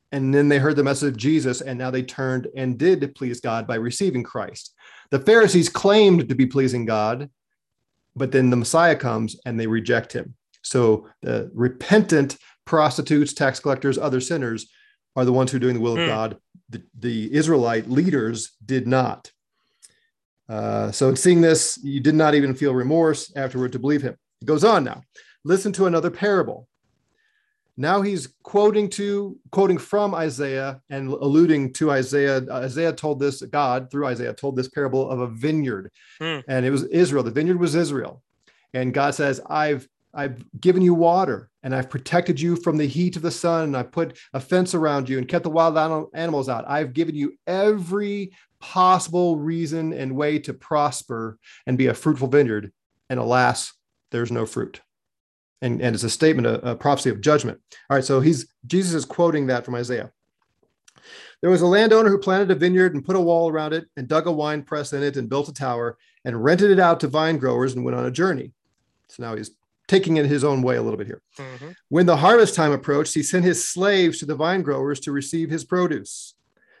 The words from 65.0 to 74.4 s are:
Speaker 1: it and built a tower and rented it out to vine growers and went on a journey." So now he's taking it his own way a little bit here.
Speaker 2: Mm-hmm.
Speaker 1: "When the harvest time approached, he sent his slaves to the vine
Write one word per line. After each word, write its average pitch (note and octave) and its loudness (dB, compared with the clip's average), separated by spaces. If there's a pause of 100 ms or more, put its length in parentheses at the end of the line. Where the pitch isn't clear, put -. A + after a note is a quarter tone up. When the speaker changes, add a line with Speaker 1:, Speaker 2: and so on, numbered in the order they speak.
Speaker 1:
it C#3+ -2
and A#2 -6
built C#3+ -4
a C#3+ -18
tower A#2+ -6 (260)
and A#2 -4
rented F3+ 6
it F#3+ 6
out E3+ 4
to D#3+ -2
vine D#3 0
growers B2+ 0
and B2 -4
went B2 -4
on B2 -4
a B2+ -4
journey." D3 -4 (560)
So - -18
now A2+ -8
he's G#2+ -12 (380)
taking F3+ 4
it D3 2
his C#3+ 0
own C#3 0
way B2 0
a A#2 -2
little A2+ -4
bit G#2 -10
here. - -16 (160)
Speaker 2:
Mm-hmm. C3 -18 (180)
Speaker 1:
"When F3 4
the E3+ 4
harvest G#3 6
time D#3 2
approached, C#3+ -2
he D3+ -2
sent F3+ -2
his F3 0
slaves F#3 0
to D3+ -12
the D3 -6
vine E3+ -2